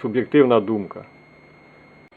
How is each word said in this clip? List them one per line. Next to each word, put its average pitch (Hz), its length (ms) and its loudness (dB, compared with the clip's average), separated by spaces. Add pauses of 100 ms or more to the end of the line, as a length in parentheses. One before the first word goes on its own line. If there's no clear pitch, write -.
суб'єктивна 123 580 2
думка. 101 440 -6 (1120)